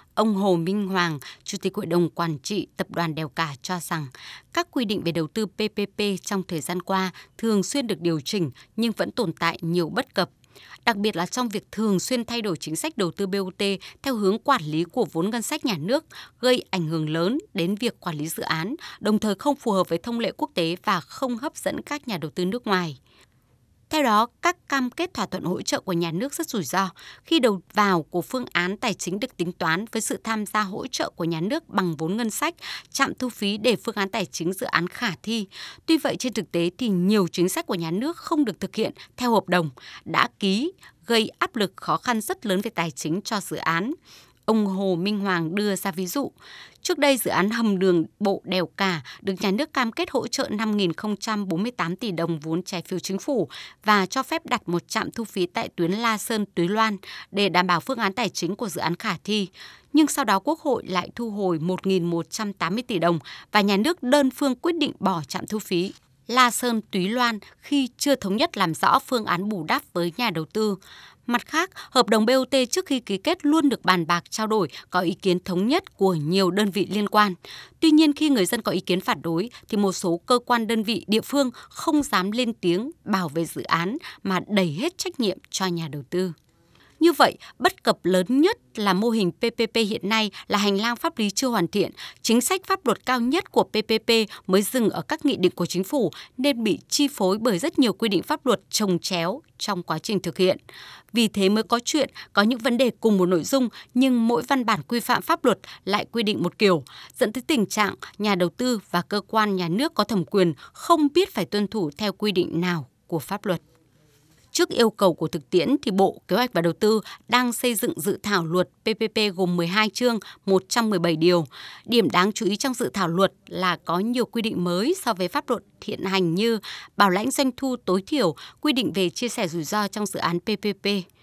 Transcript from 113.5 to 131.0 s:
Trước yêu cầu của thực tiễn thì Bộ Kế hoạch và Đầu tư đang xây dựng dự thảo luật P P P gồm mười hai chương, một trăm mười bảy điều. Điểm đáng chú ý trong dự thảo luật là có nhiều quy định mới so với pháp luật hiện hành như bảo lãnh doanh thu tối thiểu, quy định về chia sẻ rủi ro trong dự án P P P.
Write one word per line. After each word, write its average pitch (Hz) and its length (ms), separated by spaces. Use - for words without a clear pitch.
Trước - 180
yêu 233 200
cầu 196 240
của 160 140
thực 156 220
tiễn 180 320
thì 226 100
Bộ 190 360
Kế 185 80
hoạch 247 180
và 170 80
Đầu 165 120
tư 214 280
đang 247 260
xây 240 220
dựng 202 240
dự 170 240
thảo 196 220
luật 175 240
P - 20
P 220 300
P 208 200
gồm 180 220
mười 170 100
hai 208 220
chương, 240 300
một 190 240
trăm 226 200
mười 196 100
bảy 170 160
điều. 165 300
Điểm 220 240
đáng 185 240
chú - 120
ý 196 100
trong 262 180
dự 233 200
thảo 190 140
luật 175 260
là 175 380
có 170 140
nhiều 233 260
quy - 160
định 202 220
mới 190 400
so 233 100
với 185 140
pháp 294 220
luật 233 140
hiện - 220
hành 185 320
như 220 240
bảo 202 120
lãnh 214 220
doanh 269 260
thu 262 180
tối 185 220
thiểu, 226 280
quy 302 120
định 240 200
về 185 160
chia 226 200
sẻ 214 180
rủi 165 160
ro 208 240
trong 208 180
dự - 140
án 170 200
P - 40
P 202 400
P. - 40